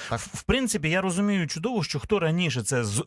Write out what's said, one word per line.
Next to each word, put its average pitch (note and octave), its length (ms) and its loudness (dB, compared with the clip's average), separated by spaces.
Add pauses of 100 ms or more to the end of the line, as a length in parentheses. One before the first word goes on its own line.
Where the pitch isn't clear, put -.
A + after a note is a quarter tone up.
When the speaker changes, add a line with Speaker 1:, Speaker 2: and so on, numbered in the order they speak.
Speaker 1:
Так. A2+ 120 -4
Speaker 2:
В, - 160 -12
в - 60 -10
принципі, G#3 480 2
я F3+ 100 2
розумію F#3+ 460 2
чудово, G#3 360 -2
що D3 180 -4
хто - 180 0
раніше D#3+ 440 2
це A#2+ 220 0
з-, G#2 220 0